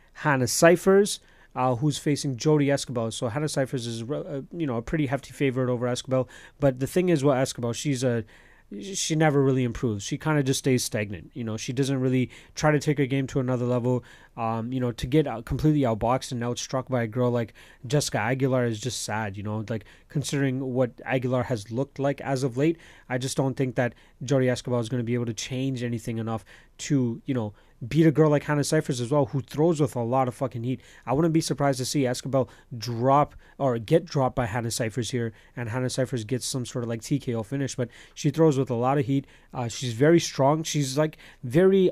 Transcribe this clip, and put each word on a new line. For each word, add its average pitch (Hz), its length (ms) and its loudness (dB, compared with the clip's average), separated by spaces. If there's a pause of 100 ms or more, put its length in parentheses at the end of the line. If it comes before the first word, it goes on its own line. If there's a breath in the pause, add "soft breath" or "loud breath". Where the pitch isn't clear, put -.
(120 soft breath)
Hannah 131 340 0
Cifers, 190 720 4 (380 soft breath)
uh, 127 180 2
who's 139 240 0
facing 139 380 -2
Jodie 147 360 4
Escobar. 117 380 -2
So 127 160 -4
Hannah 147 220 -2
Cifers 131 400 -4
is, 117 160 -6
uh, 147 380 -6 (140)
you 160 120 -6
know, 117 80 -2
a 117 60 -4
pretty 151 240 -2
hefty 131 260 -4
favorite 131 360 0
over 123 200 -2
Escobar. 127 380 -2 (340 loud breath)
But 135 180 2
the 131 80 -2
thing 185 220 0
is, 151 160 2
with 143 120 4
Escobar, 120 380 -2
she's 131 300 -2
a 117 200 0 (580 soft breath)
she 190 320 -4
never 151 280 4
really 131 200 4
improves. 117 400 -2
She 143 160 -6
kinda 151 240 2
just 131 160 0
stays 127 240 2
stagnant, 101 520 -6
you 120 100 -8
know? 110 120 -4
She 127 160 -6
doesn't 135 280 0
really 127 300 0 (240 loud breath)
try 151 180 2
to 147 80 4
take 147 180 0
her 143 80 2
game 131 220 -2
to 143 120 -2
another 123 240 0
level. 123 380 0 (340 loud breath)
Um, 113 360 -4
you 131 80 -2
know, 120 120 -2
to 123 140 -8
get 143 200 2
out, 120 200 -8
completely 147 340 2
outboxed 117 520 0
and 120 100 -4
outstruck 123 460 -4
by 120 160 0
a - 20 -4
girl 123 240 0
like 120 240 -2 (320 loud breath)
Jessica 135 320 0
Aguilar 127 480 0
is 110 140 -4
just 120 220 -6
sad, 107 340 -6
you 101 60 -10
know? 107 260 -4
Like, 113 160 -6 (240 loud breath)
considering 139 520 -2
what 127 300 0 (140)
Aguilar 123 400 0
has 110 260 -6
looked 127 280 -6
like 139 220 -2
as 131 220 -2
of 123 140 -2
late, 156 200 2 (320 loud breath)
I 127 100 -2
just 127 180 -6
don't 135 200 0
think 127 200 -2
that 120 180 0 (280 soft breath)
Jody 131 280 2
Escobar 123 300 -2
is 113 80 -4
gonna 123 160 -2
be 117 100 -2
able 120 120 -2
to 117 60 -4
change 131 500 -6
anything 120 360 -4
enough 113 260 -4 (340 loud breath)
to, 127 460 0
you 135 100 -2
know, 107 200 -2 (320 soft breath)
beat 156 200 4
a 160 40 6
girl 151 200 6
like 147 140 2
Hannah 147 200 0
Cifers 151 380 0
as 117 80 -4
well, 143 160 4
who 135 160 -2
throws 156 400 2
with 127 140 0
a 123 60 -2
lot 123 260 0
of 123 60 -4
fucking 117 300 -6
heat. 127 160 -4 (240 loud breath)
I 117 80 -4
wouldn't 160 220 2
be 160 80 4
surprised 139 360 0
to 127 60 -4
see 135 220 0
Escobar 127 400 0 (300 loud breath)
drop 123 580 2 (240 soft breath)
or 127 200 0
get 156 280 2
dropped 131 280 0
by 123 120 0
Hannah 117 240 -4
Cifers 113 400 -4
here, 117 240 -4 (200 soft breath)
and 120 140 -8
Hannah 127 220 -2
Cifers 123 340 -2
gets 120 220 -4
some 127 180 -4
sort 117 200 -6
of, 113 40 -6
like, 117 140 -6
T 147 160 0
K 123 160 -4
O 113 80 -2
finish, 139 320 -4
but 123 160 -4 (240 loud breath)
she - 160 -2
throws 156 280 4
with 135 120 0
a 123 40 -2
lot 127 220 2
of 139 80 2
heat. 139 220 0 (260 soft breath)
Uh, 123 160 -4
she's 123 240 -6
very 151 280 6
strong. 156 420 2
She's, 139 340 -2
like, 156 220 -2 (240 loud breath)
very 180 500 6